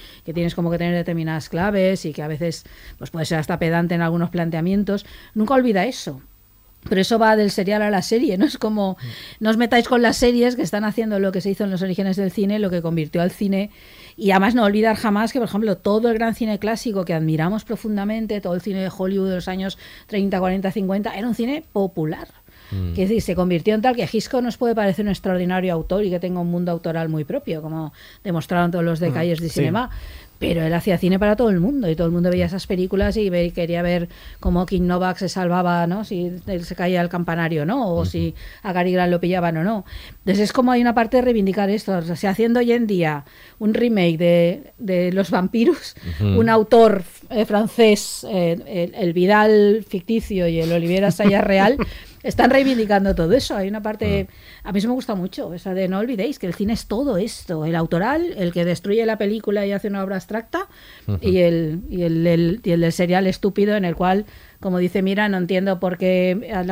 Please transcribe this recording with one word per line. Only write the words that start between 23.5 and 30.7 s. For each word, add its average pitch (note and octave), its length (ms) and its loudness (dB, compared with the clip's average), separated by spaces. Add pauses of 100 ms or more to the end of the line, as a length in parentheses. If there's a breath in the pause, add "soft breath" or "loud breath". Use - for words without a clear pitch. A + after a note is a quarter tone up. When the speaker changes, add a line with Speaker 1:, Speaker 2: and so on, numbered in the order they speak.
Speaker 1:
en G#3+ 80 -2
tal B3+ 120 2
que G#3+ 160 -4
Hitchcock A#3 300 -2
nos A#3+ 160 -4
puede A#3 160 0
parecer G#3 320 0
un G#3 60 -2
extraordinario F#3 600 -2
autor F3 300 -2
y F#3+ 60 -2
que F3+ 100 -2
tenga F3+ 200 -4
un F3 100 -2
mundo F3 220 -2
autoral E3 380 -4
muy D#3 160 -2
propio, E3 360 -6
como D#3 320 -8 (300 loud breath)
demostraron F3 480 0
todos E3+ 120 -2
los E3 160 -2
de E3+ 120 0
Speaker 3:
Mm, - 20 -2
Speaker 1:
Calles E3 260 0
de E3 100 -4
Speaker 3:
sí. - 100 -6
Speaker 1:
Cinema, A#3+ 320 0 (480 loud breath)
pero E3 240 -2
él D#3+ 100 0